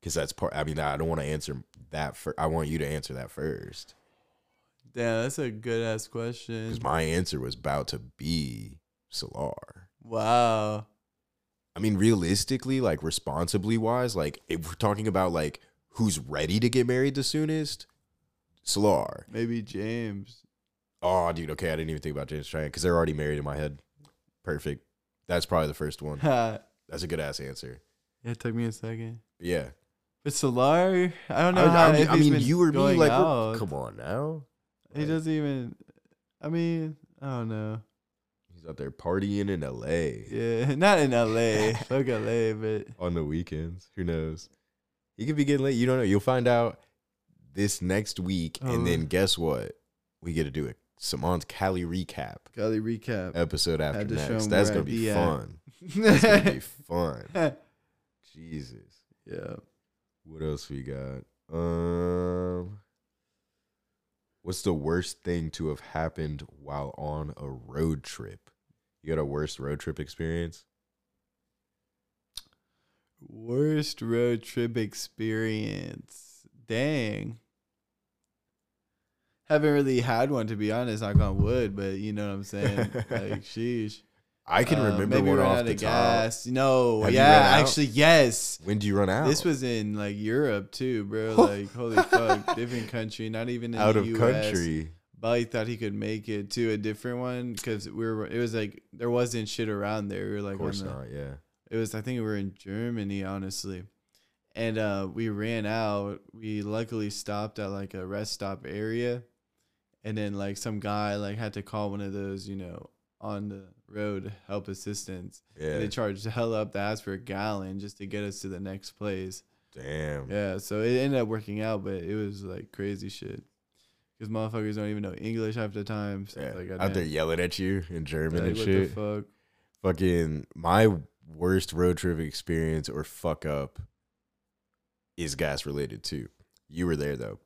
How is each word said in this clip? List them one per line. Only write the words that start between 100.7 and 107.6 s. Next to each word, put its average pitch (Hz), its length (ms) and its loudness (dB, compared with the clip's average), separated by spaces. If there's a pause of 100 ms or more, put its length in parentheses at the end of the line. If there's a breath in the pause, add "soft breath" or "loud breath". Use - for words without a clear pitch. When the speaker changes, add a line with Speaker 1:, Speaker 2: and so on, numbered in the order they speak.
Speaker 2:
on - 60 -8
the 65 60 -8
Speaker 1:
not, 65 160 -12
yeah. 69 240 -10 (360)
Speaker 2:
It 110 60 -4
was, 113 180 -2
I 110 60 -6
think 123 180 -6
we 113 60 -2
were 107 120 -2
in 98 180 -4
Germany, 101 720 -6
honestly. 95 580 -8 (720)
And, 113 240 -2
uh, 98 340 -2
we 113 160 -2
ran 107 380 -2
out. 104 540 -2 (120)
We 107 300 -6
luckily 107 480 -4
stopped 104 480 -6
at, 104 120 -6